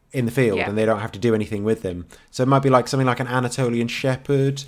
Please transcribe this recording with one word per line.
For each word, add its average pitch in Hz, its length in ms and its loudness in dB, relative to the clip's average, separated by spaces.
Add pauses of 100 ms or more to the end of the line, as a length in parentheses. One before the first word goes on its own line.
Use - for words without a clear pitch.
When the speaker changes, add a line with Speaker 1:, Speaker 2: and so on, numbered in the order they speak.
(120)
Speaker 1:
in 131 140 -2
the 113 40 -2
field 110 280 2
Speaker 2:
Yeah. 95 100 -2
Speaker 1:
and 104 100 -2
they 110 80 2
don't 110 140 2
have 110 120 -6
to 101 60 -14
do 113 160 2
anything 104 300 -2
with 110 180 0
them. 87 240 -6 (240)
So - 140 -4
it - 40 2
might 135 140 4
be, 135 80 2
like, 123 180 4
something 135 180 0
like 123 140 0
an 131 60 -4
Anatolian 123 600 -2
Shepherd. 135 800 -2